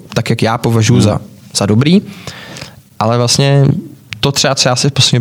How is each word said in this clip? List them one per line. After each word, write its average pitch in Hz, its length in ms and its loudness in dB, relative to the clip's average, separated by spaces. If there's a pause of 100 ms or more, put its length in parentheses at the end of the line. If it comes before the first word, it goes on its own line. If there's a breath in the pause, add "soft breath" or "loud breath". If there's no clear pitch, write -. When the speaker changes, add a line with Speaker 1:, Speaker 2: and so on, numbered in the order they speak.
(140)
Speaker 1:
tak, - 160 -2
jak 113 120 -2
já 113 160 0
považuji 113 360 2
Speaker 2:
Hmm. - 80 4
Speaker 1:
za, 104 180 2 (360)
za 101 100 0
dobrý. 131 360 2 (960 loud breath)
Ale 113 200 0
vlastně 139 460 2 (560)
to 143 120 0
třeba, 139 220 0
co - 140 0
já 127 80 2
se 143 120 -2
v 143 40 0
poslední - 280 2